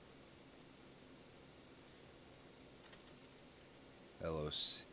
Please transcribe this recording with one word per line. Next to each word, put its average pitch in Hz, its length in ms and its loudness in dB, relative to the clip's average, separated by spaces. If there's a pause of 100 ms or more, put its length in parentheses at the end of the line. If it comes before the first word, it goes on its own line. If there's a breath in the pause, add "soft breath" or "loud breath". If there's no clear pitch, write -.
(4000)
L 80 160 6
O 76 100 4
C. - 440 10